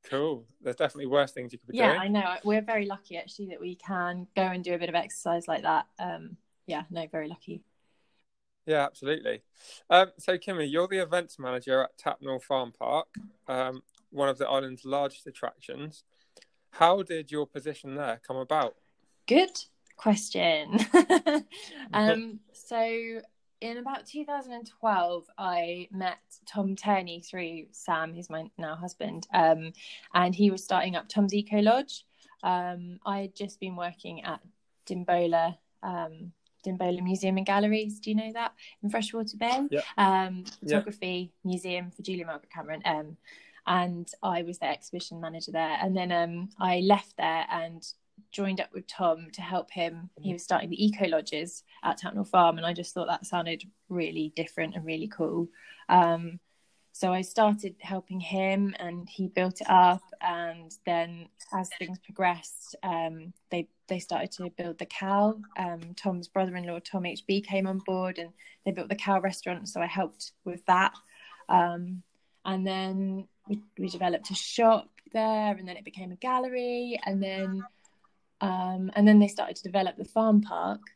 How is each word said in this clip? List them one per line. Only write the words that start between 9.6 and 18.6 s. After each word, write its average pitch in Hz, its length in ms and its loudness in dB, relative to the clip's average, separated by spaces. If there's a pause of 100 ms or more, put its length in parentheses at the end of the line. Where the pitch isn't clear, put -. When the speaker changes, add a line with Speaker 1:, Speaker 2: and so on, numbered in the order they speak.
Speaker 1:
Um, 180 280 8
so, 185 200 0
Kimmy, 165 320 -4
you're 170 180 2
the 190 140 0
events 170 360 -4
manager 131 440 0
at - 160 -4
Tapnell 135 440 -4
Farm 127 300 -2
Park, 127 360 -2 (400)
um, 131 340 -4 (280)
one 139 200 0
of 131 80 -4
the 139 100 -2
island's 131 380 -2
largest 139 400 -2
attractions. - 800 -10 (680)
How 185 320 6
did 160 280 -6
your 147 160 -2
position 139 480 -10
there 127 320 -4
come 131 100 -6
about? 131 400 0 (500)